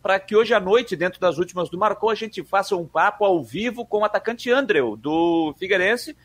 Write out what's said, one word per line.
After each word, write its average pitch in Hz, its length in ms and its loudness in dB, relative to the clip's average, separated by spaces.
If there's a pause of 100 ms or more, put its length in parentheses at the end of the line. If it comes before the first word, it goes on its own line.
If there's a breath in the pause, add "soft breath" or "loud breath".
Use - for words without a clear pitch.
pra 190 160 2
que 202 160 -6
hoje 220 180 4
à 214 60 6
noite, 196 380 2
dentro 180 240 -4
das 170 180 0
últimas 175 320 -4
do 175 80 -8
Marcou, 208 320 0
a 214 60 -2
gente 214 260 -8
faça 196 320 -2
um 170 100 -2
papo 190 400 0
ao 175 200 2
vivo 220 420 -6
com 214 120 -2
o 214 60 0
atacante 220 460 -2
Andreu, 175 460 2
do 160 600 0
Figueirense, 196 680 -2